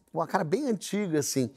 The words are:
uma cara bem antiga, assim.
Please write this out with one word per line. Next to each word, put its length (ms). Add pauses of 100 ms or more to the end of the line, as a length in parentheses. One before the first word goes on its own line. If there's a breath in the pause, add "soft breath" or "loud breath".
(120)
uma 140
cara 180
bem 240
antiga, 500
assim. 380